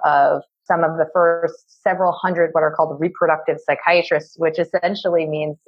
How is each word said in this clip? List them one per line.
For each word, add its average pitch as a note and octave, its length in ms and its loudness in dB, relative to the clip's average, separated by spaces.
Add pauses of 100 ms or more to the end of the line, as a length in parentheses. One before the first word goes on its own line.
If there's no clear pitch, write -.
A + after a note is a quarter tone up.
of C#3+ 360 2 (220)
some E3+ 220 0
of D#3+ 120 -2
the D#3 140 0
first E3+ 720 -2
several F#3 300 0
hundred E3+ 400 0
what D#3 100 2
are D#3 100 0
called D#3 240 -2
reproductive D#3 640 0
psychiatrists, E3+ 800 0
which D#3+ 180 -2
essentially F3 680 -2
means, D3+ 300 -6 (100)